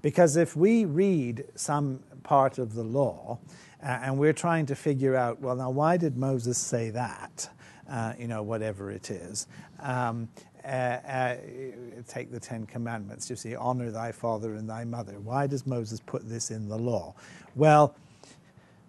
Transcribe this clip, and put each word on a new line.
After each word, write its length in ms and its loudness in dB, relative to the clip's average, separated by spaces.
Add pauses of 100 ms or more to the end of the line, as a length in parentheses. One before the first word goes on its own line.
Because 360 6
if 180 4
we 300 6
read 580 2 (120)
some 440 -2 (240)
part 340 4
of 160 -4
the 100 -4
law, 540 -2 (460)
uh, 40 -6
and 300 -2
we're 140 6
trying 360 2
to 80 -2
figure 380 0
out, 280 0
well, 160 -2
now, 120 -4
why 280 4
did 180 0
Moses 420 0
say 340 -2
that? 580 -8 (400)
Uh, 280 -4
you 100 -10
know, 140 -4
whatever 500 -4
it 200 -10
is. 360 -8 (340)
Um, 480 -4 (340)
uh, 40 -12
uh, 680 -2 (680)
take 240 -10
the 80 -8
Ten 260 -8
Commandments, 640 -8
you 60 -6
see, 200 -10
"Honor 360 -2
thy 220 -6
father 400 -2
and 160 -8
thy 160 -6
mother." 340 -8
Why 280 0
does 200 -4
Moses 320 -4
put 300 -8
this 200 -6
in 200 -6
the 80 -4
law? 360 -2 (420)
Well, 400 10 (920)